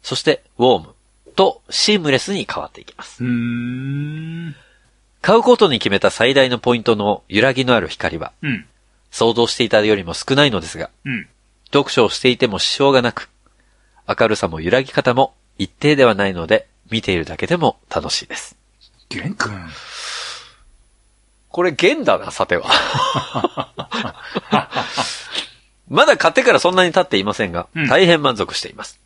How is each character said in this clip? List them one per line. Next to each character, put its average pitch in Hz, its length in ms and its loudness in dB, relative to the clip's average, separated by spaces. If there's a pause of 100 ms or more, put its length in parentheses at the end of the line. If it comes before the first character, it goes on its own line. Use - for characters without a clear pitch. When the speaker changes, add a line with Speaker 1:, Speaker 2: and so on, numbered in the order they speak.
Speaker 1:
そ - 120 -6
し - 80 -6
て 143 200 0 (140)
ウ 117 60 2
ォ 123 200 4
ー - 40 -20
ム - 60 -20 (420)
と - 340 2
シ - 280 0
ー - 20 0
ム 151 120 0
レ 131 80 2
ス - 140 -6
に 156 160 -6
変 - 120 -8
わ 76 80 -12
っ - 20 -20
て - 100 -20
い - 40 -20
き - 100 -20
ま - 80 -18
す。 - 200 -12
Speaker 2:
う 123 40 -2
ー - 20 -2 (1200)
ん。 143 60 -14 (680)
Speaker 1:
買 185 140 4
う 233 60 6
こ 240 160 6
と 208 120 4
に 123 100 0
決 - 100 -2
め 98 100 2
た 101 100 4
最 120 240 2
大 131 160 4
の 123 100 -2
ポ 123 160 2
イ 117 40 -2
ン 107 40 -8
ト 113 120 2
の 104 320 -2
揺 101 140 0
ら 131 120 2
ぎ 127 120 -2
の 123 100 4
あ 110 40 4
る 85 100 -2
光 82 280 -6
は、 78 140 -10 (100)
Speaker 2:
う 151 80 -4
ん。 113 160 -6 (460)
Speaker 1:
想 117 220 0
像 117 140 2
し - 80 -6
て - 80 -2
い 110 60 -2
た 107 140 4
よ 107 120 4
り 95 80 -6
も 85 100 -10
少 - 220 -4
な 143 100 4
い 139 60 0
の 180 100 -2
で 143 60 -12
す - 100 -12
が、 165 120 -10 (160)
Speaker 2:
う 139 60 -8
ん。 117 160 -8 (400)
Speaker 1:
読 139 220 2
書 120 160 4
を 101 40 0
し - 100 -6
て 127 100 2
い 123 80 0
て 127 100 0
も 98 120 -4
支 - 180 -2
障 139 160 4
が 131 80 4
な 120 100 -2
く、 - 180 -12 (800)
明 - 220 2
る 107 60 2
さ 101 120 -4
も 80 140 -8
揺 87 100 0
ら 131 120 4
ぎ 135 80 -10
方 131 220 0
も 131 200 2 (240)
一 98 100 -4
定 151 280 0
で 135 100 6
は 113 100 4
な 101 120 0
い 98 60 -2
の 85 140 -6
で、 107 200 2 (220)
見 110 120 -4
て - 100 -4
い 90 60 0
る 80 80 -2
だ 80 100 -12
け - 120 -6
で 175 100 0
も 147 200 0 (160)
楽 - 180 -4
し - 100 -4
い - 60 -20
で - 100 -12
す。 - 180 -16 (540)
Speaker 2:
玄 - 240 -8
君。 - 180 -6 (2000)
Speaker 1:
こ 175 140 -4
れ 180 100 0
玄 269 320 0
だ 101 120 4
な、 - 140 -10
さ - 140 -2
て 90 100 0
は。 - 140 -4 (1800)
<laughs> - 1400 -6
ま 202 160 4
だ 285 100 6
買 165 160 2
っ - 20 -16
て 262 100 2
か 240 100 6
ら 139 60 4
そ 175 120 2
ん 185 40 -4
な 185 100 6
に 165 80 -2
経 185 80 4
っ 175 60 0
て 110 100 0
い 95 60 0
ま 101 100 -2
せ 107 140 -2
ん 85 40 -8
が、 87 240 -4
Speaker 2:
う 160 60 -2
ん。 147 60 0
Speaker 1:
大 147 180 6
変 170 160 4
満 131 160 0
足 98 180 -4
し - 60 -6
て - 80 -12
い - 40 -18
ま - 120 -18
す。 - 200 -20